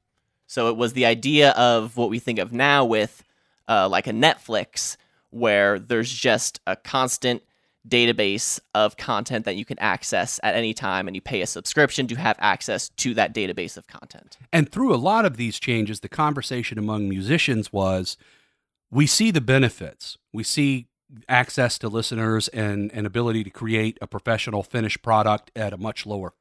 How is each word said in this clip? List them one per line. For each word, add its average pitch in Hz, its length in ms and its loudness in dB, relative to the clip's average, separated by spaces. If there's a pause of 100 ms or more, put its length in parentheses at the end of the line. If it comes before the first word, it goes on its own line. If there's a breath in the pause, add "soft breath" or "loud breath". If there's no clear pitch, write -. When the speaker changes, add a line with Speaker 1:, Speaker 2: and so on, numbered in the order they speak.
(460)
Speaker 1:
So 120 220 -2
it 117 80 2
was 117 160 0
the 127 140 2
idea 135 460 6
of 117 440 4
what 120 140 0
we 117 100 -2
think 117 180 -4
of 101 140 -2
now 139 320 4
with, 110 400 0 (460)
uh, 101 180 4
like 98 200 -2
a - 40 -4
Netflix, 113 880 -2 (320)
where 101 500 2
there's 117 320 -2
just 117 560 0
a 95 80 -2
constant 127 640 -2 (460)
database 110 720 2 (140)
of 107 220 2
content 113 480 -4
that 98 140 -6
you 101 80 -8
can - 140 -10
access 95 640 -4
at 101 120 0
any 113 180 -2
time, 95 340 -4
and 92 80 -10
you 92 60 -10
pay 104 200 -6
a 90 60 -4
subscription 135 600 -2
to 113 80 -8
have 123 240 0
access 98 500 -2
to - 240 -4
that 107 200 0
database 92 420 -6
of - 120 -20
content. - 500 -20 (160)
Speaker 2:
And 160 180 2
through 240 220 0
a - 20 4
lot 196 300 2
of 147 120 0
these 117 220 -4
changes, 110 420 -2
the 101 80 -10
conversation 135 680 -4
among 104 320 -2
musicians 110 640 0
was, 95 420 0 (760)
we 143 160 4
see 220 240 4
the 160 100 2
benefits. 123 760 0 (140)
We 110 120 -6
see 135 440 0 (400)
access 123 500 0
to 117 120 -6
listeners 110 580 0
and 104 460 -4
an 107 120 -4
ability 113 380 -2
to 98 60 -12
create 110 520 -2
a - 60 -10
professional 107 560 -4
finished 113 400 -4
product 107 520 2
at 107 180 -4
a 98 40 -10
much 104 300 -10
lower 98 340 -8